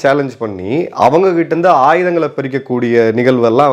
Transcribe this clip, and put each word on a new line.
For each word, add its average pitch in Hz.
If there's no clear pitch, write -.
சேலஞ்ச் 139
பண்ணி 107
அவங்க 170
கிட்ட 165
இருந்து 170
ஆயுதங்களை 165
பறிக்கக்கூடிய 123
நிகழ்வெல்லாம் 123